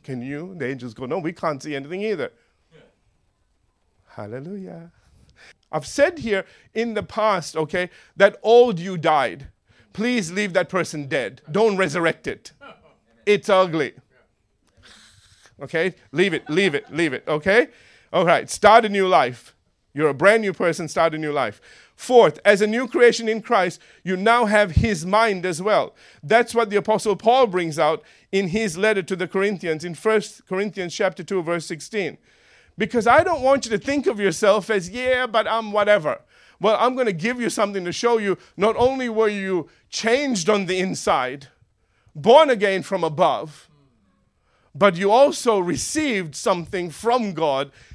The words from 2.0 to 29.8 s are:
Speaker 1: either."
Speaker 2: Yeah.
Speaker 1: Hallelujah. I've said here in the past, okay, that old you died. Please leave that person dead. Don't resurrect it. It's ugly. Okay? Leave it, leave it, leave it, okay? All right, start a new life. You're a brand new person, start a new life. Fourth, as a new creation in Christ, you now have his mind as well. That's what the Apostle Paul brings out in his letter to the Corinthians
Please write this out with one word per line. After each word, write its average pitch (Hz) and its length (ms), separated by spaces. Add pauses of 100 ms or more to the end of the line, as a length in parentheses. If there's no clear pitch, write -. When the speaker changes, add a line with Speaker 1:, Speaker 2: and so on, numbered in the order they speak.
Speaker 1:
either." 196 280 (420)
Speaker 2:
Yeah. - 80 (1300)
Speaker 1:
Hallelujah. 165 840 (760)
I've 151 160
said 320 340
here 202 240 (280)
in 226 220
the 208 80
past, 196 540
okay, 175 340 (260)
that 196 280
old 233 340
you 185 180
died. 139 520 (440)
Please 220 380
leave 190 220
that 180 160
person 156 380
dead. 127 440
Don't 202 260
resurrect 170 500
it. - 260 (720)
It's 202 220
ugly. 175 460 (1700)
Okay? 165 340 (180)
Leave 180 200
it, - 160
leave 165 260
it, - 180
leave 151 200
it, 127 140
okay? 190 420 (440)
All 180 120
right, 165 240
start 220 360
a 220 40
new 196 200
life. 135 480 (360)
You're 147 180
a 139 40
brand 196 280
new 196 100
person, 170 340
start 165 280
a 156 40
new 156 140
life. 127 280 (360)
Fourth, 226 480
as 202 180
a 214 40
new 233 200
creation 233 420
in 220 140
Christ, 185 380 (240)
you 185 120
now 226 280
have 208 260
his 175 340
mind 196 400
as 175 160
well. 190 360 (260)
That's 233 320
what 226 160
the 202 60
Apostle 202 400
Paul 240 320
brings 170 280
out 156 280 (260)
in 196 180
his 185 300
letter 202 240
to 190 140
the 180 100
Corinthians 180 580